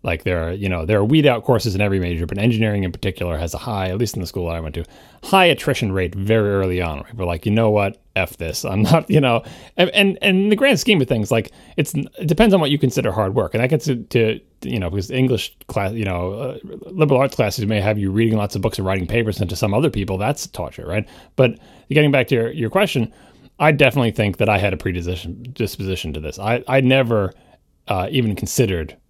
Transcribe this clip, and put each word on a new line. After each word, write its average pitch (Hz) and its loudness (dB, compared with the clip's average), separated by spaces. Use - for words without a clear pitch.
like, 82 -4
there 85 0
are, 85 -4
you 98 -4
know, 87 -2
there 104 2
are 101 4
weed 143 4
out 123 4
courses 117 2
in 90 0
every 98 2
major, 87 -2
but 90 -6
engineering 107 2
in 87 -2
particular 87 -4
has 82 -4
a - -8
high, 98 -4
at 92 -4
least 113 -2
in - -6
the 113 -6
school 87 -6
I 82 -4
went 78 -8
to, 82 -6
high 185 4
attrition 131 0
rate 92 -2
very 104 2
early 92 0
on. 78 -4
People 113 -10
are 90 -2
like, 85 -4
"You 107 0
know 110 4
what? 101 0
F 92 -2
this. 80 -8
I'm 104 0
not," 156 4
<laughs> 190 4
you - 6
know, 123 2
and, 180 4
and, 196 2
and 190 2
in 196 2
the 214 4
grand 262 2
scheme 202 2
of 127 0
things, 110 -2
like, 113 0
it's, - -2
it 151 -6
depends 196 4
on 185 6
what 147 0
you 143 0
consider 131 0
hard 98 0
work. 110 0
And 110 0
that 127 0
gets 147 0
to, 135 0
to, 113 0
you 123 -6
know, 90 -4
because 98 -4
English 127 -2
class, 101 -4
you 113 -4
know, 92 -4
uh, 127 -10
liberal 151 2
arts 135 0
classes 107 -2
may 104 0
have 104 0
you 98 -2
reading 110 2
lots 104 -2
of 101 -4
books 107 -4
and 95 -4
writing 95 -2
papers, 110 -2
and 95 -2
to 90 -4
some 104 -2
other 139 2
people, 98 -2
that's 113 -4
torture, - -12
right? 101 -4
But 127 2
getting 151 4
back 131 2
to 139 2
your, 117 0
your 127 -4
question, 147 0
I 156 6
definitely 131 4
think 104 0
that 107 2
I 101 4
had 95 2
a - -6
predisposition, 90 -6
disposition 95 -4
to 76 -8
this. 78 -10
I, 113 -2
I 135 2
never, 117 2
uh, 95 -2
even 117 0
considered 95 -2